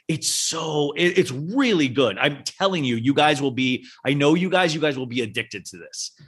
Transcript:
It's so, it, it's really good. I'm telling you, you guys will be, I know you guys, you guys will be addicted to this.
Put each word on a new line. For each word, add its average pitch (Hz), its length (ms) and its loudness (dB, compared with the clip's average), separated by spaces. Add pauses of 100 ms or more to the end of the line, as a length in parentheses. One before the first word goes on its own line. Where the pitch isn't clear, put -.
It's 160 220 -2
so, 151 640 -2
it, 175 220 2
it's 180 140 2
really 175 560 0
good. 113 320 0
I'm 139 240 -2
telling 185 420 -2
you, 120 120 0
you 127 180 0
guys 147 260 4
will 139 100 0
be, 127 360 -2 (180)
I 135 80 2
know 143 220 4
you 180 160 2
guys, 180 240 2
you 165 40 -4
guys 151 160 0
will 127 120 -6
be 120 140 -4
addicted 107 440 -8
to - 140 -16
this. - 320 -12 (160)